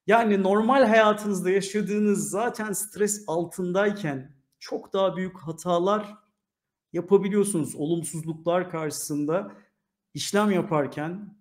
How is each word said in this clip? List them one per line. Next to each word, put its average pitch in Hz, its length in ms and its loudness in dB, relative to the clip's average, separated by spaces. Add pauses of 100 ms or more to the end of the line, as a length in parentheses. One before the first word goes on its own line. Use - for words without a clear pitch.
Yani 208 360 4
normal 226 440 4
hayatınızda 208 640 4
yaşadığınız 196 800 0
zaten 214 420 -4
stres 208 540 -4
altındayken 180 1120 -2 (200)
çok - 340 -10
daha 190 240 0
büyük 185 220 -6
hatalar 180 760 -2 (800)
yapabiliyorsunuz. 190 800 2
Olumsuzluklar 165 960 -4
karşısında 156 800 -4 (640)
işlem 202 360 0
yaparken 160 920 -2